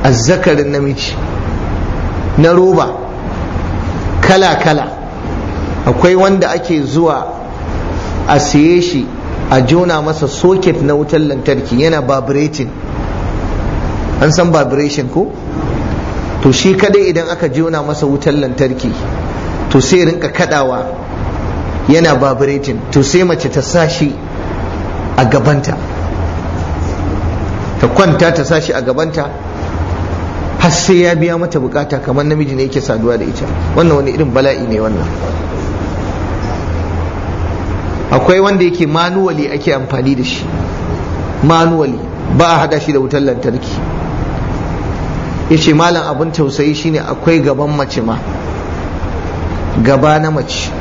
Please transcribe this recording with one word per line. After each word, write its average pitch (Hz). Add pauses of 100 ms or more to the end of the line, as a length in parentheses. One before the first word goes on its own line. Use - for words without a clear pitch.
azzakarin 143
namiji 139 (1200)
na 160
roba 175 (1300)
kala-kala. 165 (920)
Akwai 135
wanda 190
ake 165
zuwa 135 (960)
a 143
siye 165
shi 170 (440)
a 131
jona 156
masa 156
socket 185
na 143
wutar 151
lantarki 131
yana 156
vibrating. 135 (1500)
An 151
san 175
vibration 143
ko? 175 (1080)
To 135
shi 190
kadai 196
idan 165
aka 170
jona 156
masa 147
wutar 143
lantarki 127 (800)
to 139
sai 180
rinka 160
kadawa 139 (1040)
yana 160
vibrating. 139 (140)
To 139
sai 175
mace 160
ta 147
sa 160
shi 143 (1040)
a 131
gabanta, 135 (2000)
ta 120
kwanta 170
ta 156
sa 160
shi 156
a 131
gabanta 147 (1300)
har 170
sai 175
ya 175
biya 170
mata 170
bukata 139
kamar 139
namiji 151
ne 131
yake 131
saduwa 113
da 104
ita. - (300)
Wannan 160
wani 139
irin 151
bala'i 135
ne 110
wannan? 107 (3000)
Akwai 156
wanda 196
yake 175
manually 165
ake 143
amfani 131
da 123
shi, - (1000)
manually 160 (400)
ba 165
a 165
hada 151
shi 151
da 139
wutar 131
lantarki. 123 (1800)
Ya 160
ce 156
malam 170
abin 151
tausayi 147
shine 156
akwai 160
gaban 143
mace 135
ma, 113 (1600)
gaba 139
na 156
mace. - (100)